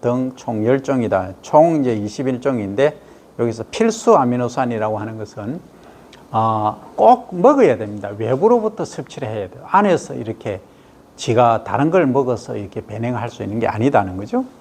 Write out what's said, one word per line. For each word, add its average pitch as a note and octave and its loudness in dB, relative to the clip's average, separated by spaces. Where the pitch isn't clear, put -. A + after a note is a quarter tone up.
등 B2+ -2
총 A2 -4
열 C3+ 2
종이다. G#2 0
총 D#3+ 4
이제 B2 0
이십일 A#2+ -4
종인데 B2+ 0
여기서 A#2 -2
필수 A3+ 2
아미노산이라고 A#2+ 0
하는 A2 -8
것은, A2 -10
아, A2 0
꼭 A#3 4
먹어야 F#3 4
됩니다. G#2 -10
외부로부터 G3 0
섭취를 C#3 -12
해야 G#2+ -6
돼요. - -20
안에서 F3+ 2
이렇게 A2 -8
지가 A#2 2
다른 C3+ 0
걸 F3 4
먹어서 B2 -2
이렇게 G#2 -10
배행할 A2+ -6
수 - -12
있는 G#2 -6
게 A2+ 0
아니다는 G#2+ 0
거죠. A#3+ -4